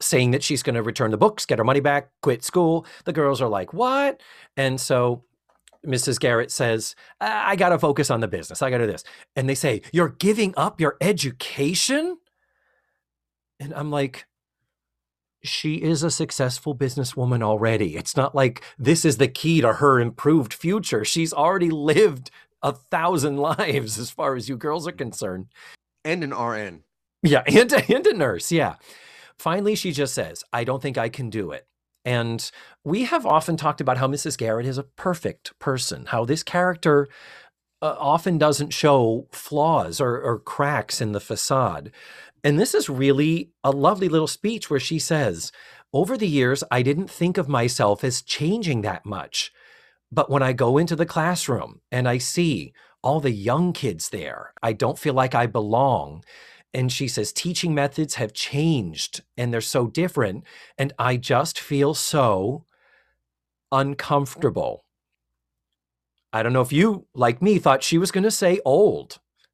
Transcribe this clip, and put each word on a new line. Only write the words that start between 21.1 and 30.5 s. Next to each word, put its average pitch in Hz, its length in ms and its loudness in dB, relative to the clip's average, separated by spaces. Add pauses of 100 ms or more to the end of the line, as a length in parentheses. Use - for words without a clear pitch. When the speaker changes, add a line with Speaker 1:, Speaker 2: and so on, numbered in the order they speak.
Speaker 1:
already 170 380 2
lived 147 580 2 (320)
a 143 120 0
thousand 156 640 -2
<laughs> 143 200 0
lives 131 400 -4
as 120 140 -10
far 143 240 -4
as 117 140 -8
you 135 80 -6
girls 156 300 -6
are 175 40 -8
concerned." 98 560 -8 (580)
Speaker 2:
And 165 180 -4
an 139 100 -6
R 120 220 -4
N. 95 280 -10 (400)
Speaker 1:
Yeah, 143 240 6
and, 233 260 6
and 269 320 2
a 415 80 6
nurse, 127 380 -2
yeah. 143 240 0 (640)
Finally, 196 360 0
she 185 160 -4
just 139 220 -2
says, 82 300 -6 (100)